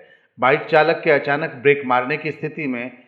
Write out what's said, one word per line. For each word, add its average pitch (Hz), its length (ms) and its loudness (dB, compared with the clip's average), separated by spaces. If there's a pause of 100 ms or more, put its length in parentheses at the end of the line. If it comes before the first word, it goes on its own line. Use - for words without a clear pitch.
(380)
बाइक 135 280 2
चालक 160 380 2
के 165 80 4
अचानक 143 440 0
ब्रेक 139 300 2
मारने 127 320 0
की 156 140 -8
स्थिति 151 360 -10
में 123 220 -8 (180)